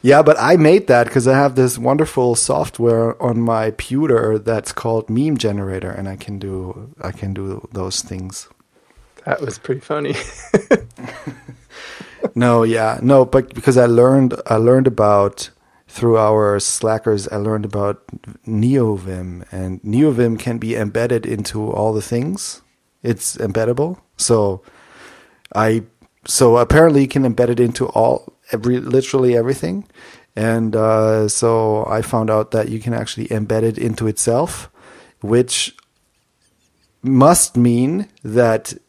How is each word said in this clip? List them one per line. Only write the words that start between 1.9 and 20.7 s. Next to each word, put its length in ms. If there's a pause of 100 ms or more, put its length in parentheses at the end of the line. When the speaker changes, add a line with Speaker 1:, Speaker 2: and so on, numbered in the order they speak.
Speaker 1:
software 840
on 200
my 360
pewter 600
that's 340
called 380
Meme 280
Generator, 520
and 180
I 80
can 240
do, 640
I 100
can 220
do 400
those 280
things. 460 (760)
Speaker 2:
That 160
was 180
pretty 220
funny. 380
<laughs> 60 (2000)
Speaker 1:
No, 280
yeah, 380
no, 240
but 300
because 220
I 80
learned, 500 (120)
I 100
learned 300
about, 600 (380)
through 300
our 420
Slackers, 680
I 80
learned 280
about 380 (420)
NeoVim, 1040
and 300
NeoVim 580
can 200
be 160